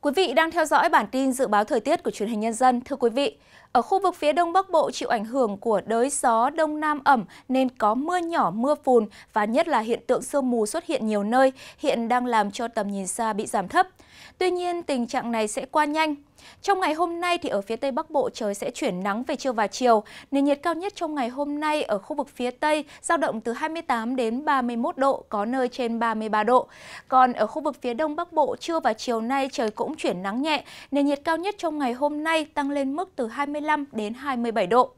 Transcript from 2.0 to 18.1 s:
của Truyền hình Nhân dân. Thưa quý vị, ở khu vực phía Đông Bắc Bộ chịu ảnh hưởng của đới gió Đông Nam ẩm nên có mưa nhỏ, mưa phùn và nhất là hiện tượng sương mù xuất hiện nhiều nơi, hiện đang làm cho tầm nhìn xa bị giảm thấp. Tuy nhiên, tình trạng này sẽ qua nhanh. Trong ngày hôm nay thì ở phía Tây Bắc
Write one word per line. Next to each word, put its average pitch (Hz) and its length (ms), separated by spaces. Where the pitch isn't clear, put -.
của 233 80
Truyền 202 180
hình 220 120
Nhân 226 120
dân. 247 280
Thưa 269 160
quý 233 140
vị, 247 260
ở 233 100
khu 381 200
vực 359 120
phía 302 180
Đông 339 200
Bắc 381 180
Bộ 320 200
chịu - 180
ảnh 214 160
hưởng 226 320
của 208 300
đới 233 240
gió 240 400
Đông 302 300
Nam 302 240
ẩm 254 200
nên 262 200
có 220 260
mưa 311 220
nhỏ, 339 380
mưa 262 200
phùn 233 220
và 208 120
nhất 277 240
là 269 120
hiện 220 260
tượng 226 160
sương 262 280
mù 226 160
xuất - 200
hiện 262 200
nhiều 214 160
nơi, 262 300
hiện 233 300
đang 247 180
làm 220 240
cho 226 180
tầm 202 200
nhìn 196 180
xa 220 260
bị 208 140
giảm 196 220
thấp. 359 180
Tuy 370 120
nhiên, 349 320
tình 254 240
trạng 233 260
này 220 160
sẽ 262 220
qua 302 140
nhanh. 302 300
Trong 381 180
ngày 311 140
hôm 339 260
nay 349 180
thì 294 100
ở 202 120
phía 226 160
Tây 277 140
Bắc 311 200